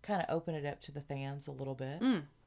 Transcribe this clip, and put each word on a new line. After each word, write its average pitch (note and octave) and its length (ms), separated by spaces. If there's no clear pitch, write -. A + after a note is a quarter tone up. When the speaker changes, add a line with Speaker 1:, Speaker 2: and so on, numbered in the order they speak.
Speaker 1:
Kinda G3 280
open E3 240
it C#3+ 120
up - 160
to D3 100
the C#3+ 80
fans C#3 460
a B2+ 60
little C3+ 220
bit. C3+ 260
Speaker 2:
Mm. A3+ 220